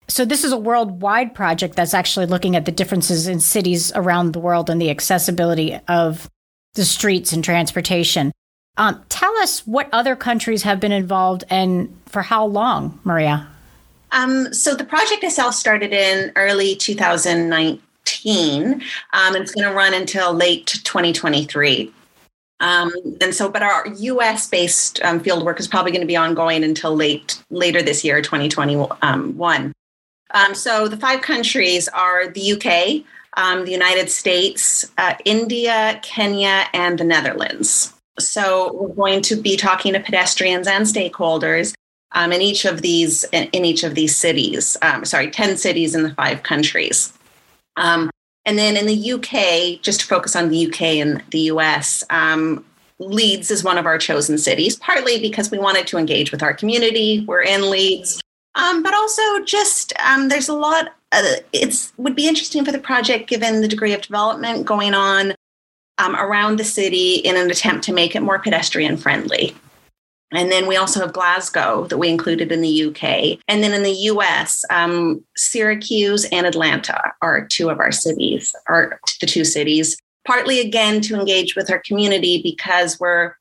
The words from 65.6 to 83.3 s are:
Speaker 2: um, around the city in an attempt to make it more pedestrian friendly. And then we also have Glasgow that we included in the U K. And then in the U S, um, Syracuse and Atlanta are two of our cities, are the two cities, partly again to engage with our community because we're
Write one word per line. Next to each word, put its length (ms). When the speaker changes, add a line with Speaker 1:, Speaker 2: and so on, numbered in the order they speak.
Speaker 2:
um, 180
around 440
the 40
city 520
in 200
an 140
attempt 360
to 80
make 220
it 60
more 160
pedestrian 600
friendly. 580
And 200
then 160
we 80
also 240
have 140
Glasgow 720
that 120
we 120
included 420
in 100
the 80
U 220
K. 560
And 160
then 100
in 80
the 100
U 300
S, 480
um, 540
Syracuse 920
and 200
Atlanta 560
are 240
two 240
of 80
our 120
cities, 640
are 320
the 60
two 200
cities, 520
partly 340
again 420
to 180
engage 360
with 160
our 80
community 640
because 560
we're 420